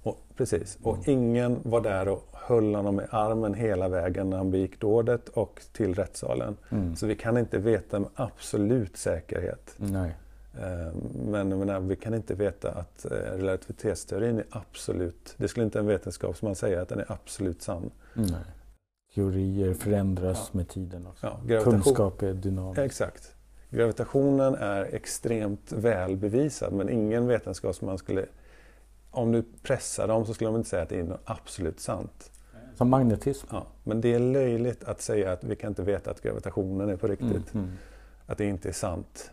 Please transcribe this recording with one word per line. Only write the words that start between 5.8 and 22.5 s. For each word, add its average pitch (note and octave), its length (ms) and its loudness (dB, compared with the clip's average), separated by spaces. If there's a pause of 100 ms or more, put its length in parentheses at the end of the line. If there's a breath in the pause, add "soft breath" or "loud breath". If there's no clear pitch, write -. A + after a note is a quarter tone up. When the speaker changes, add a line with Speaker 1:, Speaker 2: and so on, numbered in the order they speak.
Speaker 1:
rättssalen. F#2 600 -2 (120)
Speaker 2:
Mm. F#2 260 0
Speaker 1:
Så G#2+ 120 -4
vi G#2+ 80 0
kan A#2 220 2
inte A2+ 200 0
veta G#2 420 2
med G2+ 160 -2
absolut A2 840 0
säkerhet. - 800 -4
Speaker 2:
Nej. F#2+ 380 -2 (460 soft breath)
Speaker 1:
Eh, F2 320 -6 (320)
men G2+ 260 0
jag F#2+ 80 0
menar, G2 200 0
vi F#2 160 0
kan A2 180 -4
inte G#2+ 220 -2
veta G2 360 0
att, - 340 -10
eh, - 60 -8
relativitetsteorin F#2+ 1300 -2
är G#2 140 -2
absolut... - 840 -6
Det G#2+ 100 0
skulle A#2 180 2
inte G#2+ 140 0
en G#2 80 2
vetenskapsman F#2 680 -2
säga F#2 260 0
att F2+ 80 -6
den - 100 -4
är - 120 -4
absolut F#2 500 -4
sann. F#2+ 300 -6 (220 soft breath)
Speaker 2:
Nej. A2 160 2 (840)
Teorier F#2+ 580 2
förändras F#2+ 800 0
Speaker 1:
Ja. G2+ 40 -2
Speaker 2:
med F2 120 -2
tiden F2 380 -10
också. - 200 -12
Speaker 1:
Ja, - 200 -8
gravitation. A2+ 340 6
Speaker 2:
Kunskap A2+ 400 4
är F#2+ 120 0
dynamisk. F#2+ 480 -2